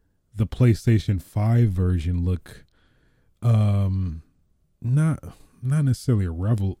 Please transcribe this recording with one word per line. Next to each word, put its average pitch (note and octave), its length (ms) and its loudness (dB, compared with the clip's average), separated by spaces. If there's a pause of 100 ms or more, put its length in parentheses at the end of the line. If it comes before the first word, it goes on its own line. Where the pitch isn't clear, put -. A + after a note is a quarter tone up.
(340)
the G#2 120 -2
PlayStation G#2+ 760 2
five A2+ 480 0
version F2+ 560 0
look, - 400 -6 (800)
um, G2 800 0 (580)
not, D3 420 0 (400)
not C#3+ 220 0
necessarily A#2+ 420 0
irrevel-, F#2+ 540 -2